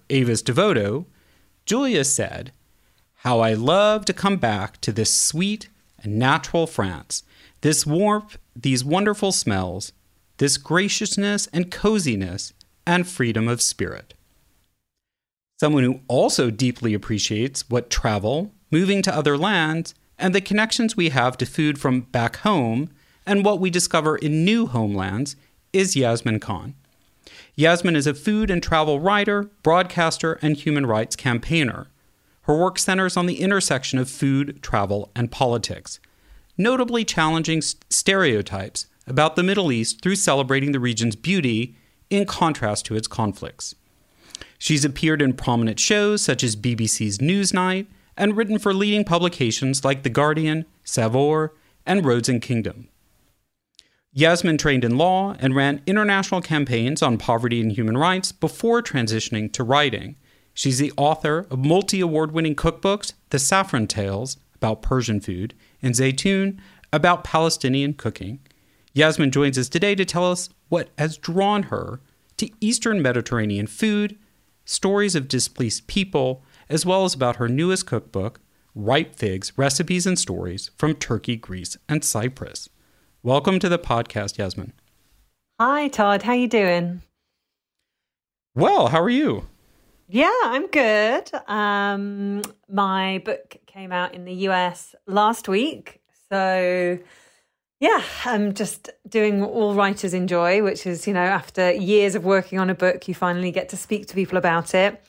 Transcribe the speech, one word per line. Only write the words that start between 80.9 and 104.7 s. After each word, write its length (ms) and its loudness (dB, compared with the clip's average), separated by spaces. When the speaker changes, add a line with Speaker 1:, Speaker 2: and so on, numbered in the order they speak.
Speaker 1:
Turkey, 420 -4
Greece, 420 -12
and 160 -2
Cyprus. 640 -6
Welcome 360 2
to 100 0
the 100 2
podcast, 580 -4
Yasmin. 360 -6
Speaker 2:
Hi, 280 2
Todd. 340 2
How 120 -2
you 140 2
doing? 540 0
Speaker 1:
Well, 360 4
how 120 2
are 80 2
you? 380 0
Speaker 2:
Yeah, 200 2
I'm 240 -2
good. 640 2
Um, 960 -2
my 560 0
book 300 -8
came 260 -16
out 220 -4
in 120 -16
the 80 -12
U 180 -2
S 420 -2
last 400 2
week. 540 -2
So, 680 0
yeah, 240 2
I'm 280 0
just 360 -8
doing 320 2
what 100 0
all 240 0
writers 400 0
enjoy, 480 2
which 240 -2
is, 220 -6
you 60 0
know, 80 2
after 500 0
years 440 2
of 100 -2
working 340 2
on 100 2
a 60 0
book, 320 0
you 80 -4
finally 340 -2
get 200 -4
to 80 -12
speak 300 -6
to 60 -16
people 240 -2
about 380 0